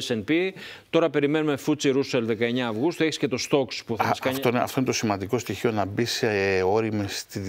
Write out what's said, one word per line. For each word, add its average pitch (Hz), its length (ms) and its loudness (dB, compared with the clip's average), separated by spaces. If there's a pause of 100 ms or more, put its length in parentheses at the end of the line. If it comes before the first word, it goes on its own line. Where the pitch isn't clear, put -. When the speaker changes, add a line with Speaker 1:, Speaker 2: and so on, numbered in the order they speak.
Speaker 1:
S 131 60 -2
and 107 160 -2
P, 175 220 2 (400)
τώρα 165 200 4
περιμένουμε 147 560 2
Fuji 143 280 2
Russell 135 280 0
δεκαεννιά 117 460 0
Αυγούστου, 135 340 -2
έχεις 156 160 0
και 139 100 0
το 123 80 -4 (140)
Stocks 135 360 0
που 113 100 -4
θα 104 60 0
Speaker 2:
Α, - 40 0
Speaker 1:
μας - 120 2
κάνει 131 180 -2
Speaker 2:
αυτό 135 120 0
είναι, 120 100 2
αυτό - 220 0
είναι 127 80 2
το 120 60 2
σημαντικό 107 440 0
στοιχείο, 113 340 -2
να 101 120 0
μπει 101 200 -2
σε 120 220 -2 (360)
όριμη 104 460 2
στη - 300 -10 (100)